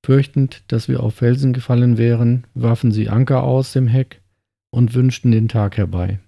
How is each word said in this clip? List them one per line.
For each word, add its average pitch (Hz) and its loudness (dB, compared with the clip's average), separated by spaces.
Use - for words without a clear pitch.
fürchtend, 135 0
dass 113 -4
wir 127 -2
auf 110 -4
Felsen 127 0
gefallen 123 0
wären, 117 0
warfen 117 0
sie 107 -2
Anker 123 0
aus 131 -2
dem 131 0
Heck 131 -2
und 120 0
wünschten 127 0
den 110 2
Tag 101 -2
herbei. 92 -2